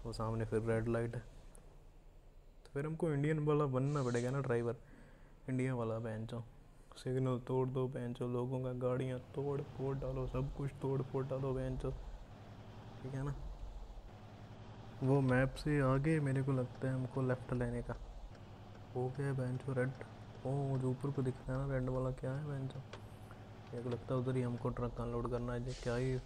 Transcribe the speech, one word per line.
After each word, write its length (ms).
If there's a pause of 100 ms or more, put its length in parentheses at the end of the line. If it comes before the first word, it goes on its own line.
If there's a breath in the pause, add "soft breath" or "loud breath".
वो 100
सामने 320
फिर 160
red 260
light 280
है, 60 (1400)
तो 80
फिर 120
हमको 260
Indian 280
वाला 260
बनना 380
पड़ेगा 280
ना 100
driver, 340 (720 loud breath)
India 260
वाला, 240
बहनचो। 440 (540)
Signal 420
तोड़ 280
दो, 200
बहनचो, 400
लोगों 360
का 100
गाड़ियाँ 460 (160)
तोड़ 260
फोड़ 360
डालो, 300
सब 280
कुछ 160 (100)
तोड़ 200
फोड़ 240
डालो, 280
बहनचो, 380 (1120)
ठीक 100
है 100
ना। 120 (1700)
वो 180
map 340
से 260
आगे 380
मेरे 240
को 80
लगता 360
है 60
हमको 280
left 320
लेने 280
का। 140 (1000)
वो 220
क्या 100
है, 80
बहनचो, 400
रेड, 160 (560)
ओ, 320
जो 120
ऊपर 220
को 100
दिख 140 (140)
रहा 120
है 60
ना 60
red 160
वाला, 220
क्या 200
है, 140
बहनचो? 340 (920)
मेरे 120
को 60
लगता 240
है 60
उधर 160
ही 60
हमको 280
ट्रक 320
अनलोड 300
करना 220
है। 100
ये 100
क्या 220
ही 200 (100)